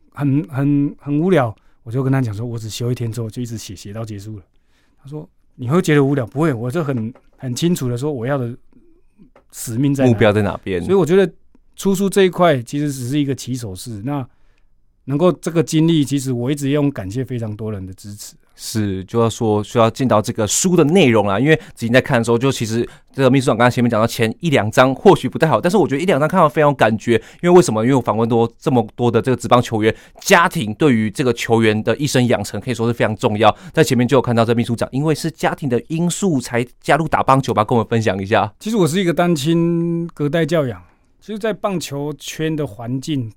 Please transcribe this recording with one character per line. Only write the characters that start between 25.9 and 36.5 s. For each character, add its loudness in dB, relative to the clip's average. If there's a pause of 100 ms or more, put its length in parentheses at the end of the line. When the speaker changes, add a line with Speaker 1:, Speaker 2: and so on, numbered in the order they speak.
Speaker 2:
得 -4
一 -4
两 2
章 2
看 0
到 6
非 0
常 4
有 2
感 2
觉。 0 (280)
因 2
为 8
为 10
什 -4
么？ 0
因 0
为 4
我 2
访 -2
问 0
多， 2
这 -4
么 2
多 0
的 2
这 -2
个 0
职 -6
棒 4
球 -4
员， 0 (240)
家 4
庭 -4
对 4
于 0
这 -4
个 2
球 0
员 2
的 -2
一 -2
生 2
养 0
成 -8
可 -6
以 -4
说 -2
是 0
非 -4
常 0
重 0
要。 6 (220)
在 4
前 0
面 2
就 4
有 6
看 0
到 4
这 2
秘 2
书 -4
长， -4
因 -2
为 0
是 -6
家 -4
庭 -8
的 -2
因 -2
素 0
才 -2 (200)